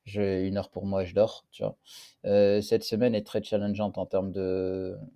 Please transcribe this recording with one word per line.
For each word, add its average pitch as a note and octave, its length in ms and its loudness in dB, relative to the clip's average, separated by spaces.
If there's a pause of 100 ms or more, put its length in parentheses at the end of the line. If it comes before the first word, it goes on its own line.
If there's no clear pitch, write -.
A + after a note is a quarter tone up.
J'ai G2 440 0
une F#2+ 100 -2
heure F#2+ 120 -6
pour F#2 140 -8
moi, G2 200 0
je F2 100 -8
dors, A2 380 2
tu - 100 -8
vois. - 140 -4 (480)
Euh, G2+ 360 6
cette A2 220 0
semaine A#2 320 2
est G#2 120 -2
très G#2 160 -2
challengeante G2+ 540 -2
en F#2 100 -4
termes F#2+ 260 -2
de, F#2 640 -2 (180)